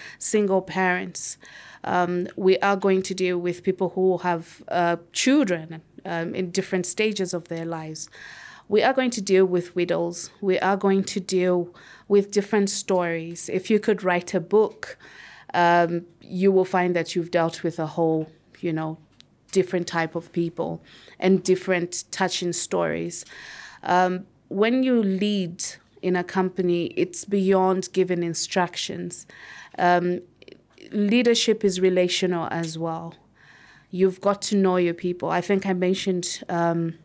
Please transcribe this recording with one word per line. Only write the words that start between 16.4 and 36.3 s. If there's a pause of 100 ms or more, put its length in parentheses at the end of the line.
will
find
that
you've
dealt
with
a
whole, (300)
you
know, (540)
different
type
of
people (360)
and
different
touching
stories. (580)
Um, (220)
when
you
lead (380)
in
a
company, (100)
it's
beyond
giving
instructions. (520)
Um, (720)
leadership
is
relational
as
well. (760)
You've
got
to
know
your
people.
I
think
I
mentioned,